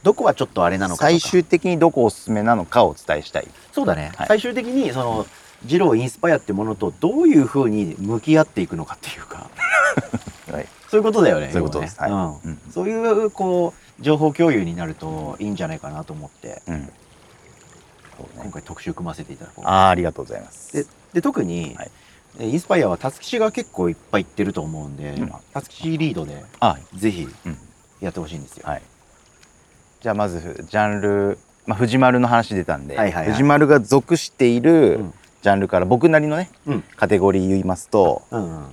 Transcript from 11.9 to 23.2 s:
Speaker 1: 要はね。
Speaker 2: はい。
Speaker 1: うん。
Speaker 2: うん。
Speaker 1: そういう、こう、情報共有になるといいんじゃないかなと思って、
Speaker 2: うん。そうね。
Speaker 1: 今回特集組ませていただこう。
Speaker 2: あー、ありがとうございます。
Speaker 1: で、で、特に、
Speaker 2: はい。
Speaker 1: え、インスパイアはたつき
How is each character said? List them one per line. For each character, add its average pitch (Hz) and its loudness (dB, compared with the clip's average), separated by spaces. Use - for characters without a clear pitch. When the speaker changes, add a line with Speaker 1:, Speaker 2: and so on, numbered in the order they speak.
Speaker 1:
要 - -4
は - 0
ね。 101 -2
Speaker 2:
は 95 -2
い。 90 -2
Speaker 1:
う - -8
ん。 - -8
Speaker 2:
う - -8
ん。 76 -14
Speaker 1:
そ 175 -6
う 196 -2
い 226 -4
う、 220 0
こ 180 -2
う、 - -18
情 147 2
報 151 2
共 165 4
有 104 2
に 85 -6
な 87 -8
る 80 -10
と 78 -10
い 196 -8
い - -4
ん 202 -4
じ 92 -6
ゃ 160 -6
な 160 -8
い - -14
か - -14
な 156 -12
と 156 -16
思 151 -16
っ - -20
て、 - -18
Speaker 2:
う 85 -8
ん。 71 -10
そ 65 -18
う - -20
ね。 - -18
Speaker 1:
今 - -12
回 - -14
特 - -18
集 85 -8
組 - -10
ま - -10
せ - -14
て - -16
い 69 -18
た - -20
だ - -20
こ - -20
う。 - -10
Speaker 2:
あ 95 6
ー、 - 8
あ 92 6
り 87 -2
が 80 -2
と - -12
う 64 -10
ご - -16
ざ 53 -10
い - -12
ま - -20
す。 - -20
Speaker 1:
で、 143 -4
で、 170 0
特 - -4
に、 170 -8
Speaker 2:
は - -14
い。 - -18
Speaker 1:
え、 117 -6
イ 127 -2
ン 175 0
ス - -12
パ 170 2
イ 156 2
ア 101 2
は 87 -2
た - -6
つ - -20
き - -20